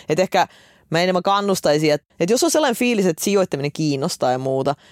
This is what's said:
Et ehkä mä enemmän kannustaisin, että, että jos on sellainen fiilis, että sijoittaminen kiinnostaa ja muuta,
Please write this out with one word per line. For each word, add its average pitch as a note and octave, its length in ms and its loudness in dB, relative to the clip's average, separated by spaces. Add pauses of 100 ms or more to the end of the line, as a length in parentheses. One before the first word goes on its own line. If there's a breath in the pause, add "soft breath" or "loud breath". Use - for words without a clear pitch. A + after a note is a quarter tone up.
Et D#3 100 0
ehkä F#3 280 0 (420 soft breath)
mä E3 120 0
enemmän F3+ 220 0
kannustaisin, F#3 720 2
että, - 140 -4 (120)
että F3 140 0
jos C4 100 2
on E4 80 0
sellainen D4 260 0
fiilis, A#3+ 280 0
että E3 180 -2
sijoittaminen F3 480 -2
kiinnostaa C#3+ 600 -2
ja B2+ 60 0
muuta, C3+ 380 -2 (160 soft breath)